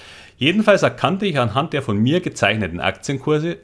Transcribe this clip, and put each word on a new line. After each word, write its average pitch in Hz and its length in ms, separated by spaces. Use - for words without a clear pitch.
Jedenfalls 185 460
erkannte 151 420
ich 151 140
anhand 127 340
der 143 80
von 104 160
mir 131 220
gezeichneten 101 600
Aktienkurse 151 840